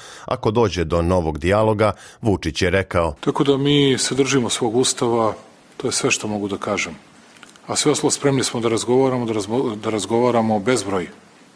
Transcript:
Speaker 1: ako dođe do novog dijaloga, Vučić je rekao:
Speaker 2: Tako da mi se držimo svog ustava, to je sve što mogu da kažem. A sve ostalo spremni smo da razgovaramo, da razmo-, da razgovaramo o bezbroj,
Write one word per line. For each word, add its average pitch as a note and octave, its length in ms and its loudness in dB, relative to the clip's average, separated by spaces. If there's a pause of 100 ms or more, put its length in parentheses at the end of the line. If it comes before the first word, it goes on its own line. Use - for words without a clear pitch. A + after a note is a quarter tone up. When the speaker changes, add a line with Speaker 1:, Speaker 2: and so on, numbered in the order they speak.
(240)
Speaker 1:
ako B2 260 -2
dođe G2 340 2
do E2+ 180 0
novog E2 360 0
dijaloga, G#2 540 2 (280)
Vučić F#2 420 0
je F2+ 80 2
rekao: E2+ 500 0
Speaker 2:
Tako D3 240 0
da C#3 120 4
mi C#3 420 2
se - 160 -4
držimo B2+ 360 2
svog A#2 260 -2
ustava, A#2 580 0 (420)
to B2+ 120 -6
je G#2+ 40 -4
sve - 180 -2
što - 180 -2
mogu G#2 200 -4
da G2 80 -4
kažem. F2+ 380 -6 (720)
A A2 100 -8
sve D3+ 160 2
ostalo C3+ 180 0
spremni C3+ 340 0
smo - 160 -4
da A#2 80 0
razgovaramo, B2 580 2
da A2 60 -2
razmo-, A2 440 -2
da A2 140 -6
razgovaramo A2+ 680 2
o G2+ 40 -2
bezbroj, G2 480 -2 (480)